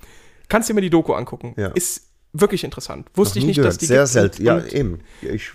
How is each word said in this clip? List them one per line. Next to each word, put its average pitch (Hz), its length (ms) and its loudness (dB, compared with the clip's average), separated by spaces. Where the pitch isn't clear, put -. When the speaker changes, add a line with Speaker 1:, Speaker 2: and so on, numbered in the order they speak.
Speaker 1:
kannst 226 200 0
dir 220 60 -2
mal 208 60 2
die 185 100 0
Doku 160 220 4
angucken. - 440 -8
Speaker 2:
Ja. 101 120 -2
Speaker 1:
Ist - 400 -4
wirklich 190 320 0
interessant. - 500 -12
Wusste 185 200 2
Speaker 2:
Noch - 40 -6
Speaker 1:
ich 127 60 0
Speaker 2:
nie 151 40 2
Speaker 1:
nicht, 147 100 0
dass 110 200 2
Speaker 2:
gehört. - 40 -16
Speaker 1:
die - 40 -2
Speaker 2:
Sehr 131 160 4
Speaker 1:
gibt 127 100 0
Speaker 2:
selten. 104 260 2
Speaker 1:
und, 104 80 -2
Speaker 2:
Ja, 117 100 6
Speaker 1:
und - 160 -6
Speaker 2:
eben. 95 260 -2
Ich - 320 -8